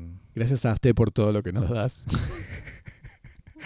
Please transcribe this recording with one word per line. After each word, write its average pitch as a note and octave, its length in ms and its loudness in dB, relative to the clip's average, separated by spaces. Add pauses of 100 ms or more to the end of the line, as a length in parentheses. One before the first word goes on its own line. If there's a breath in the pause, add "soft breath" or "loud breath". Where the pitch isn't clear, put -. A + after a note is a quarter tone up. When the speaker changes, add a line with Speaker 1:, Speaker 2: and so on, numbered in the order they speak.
(340)
Speaker 1:
Gracias A#2+ 320 0
a A2+ 80 4
usted A#2+ 200 4
por A2 160 4
todo G#2+ 220 2
lo G#2 100 0
que F2+ 100 -4
nos G2 180 0
das. A#2 360 -2
Speaker 2:
<laughs> - 80 -4 (1500 loud breath)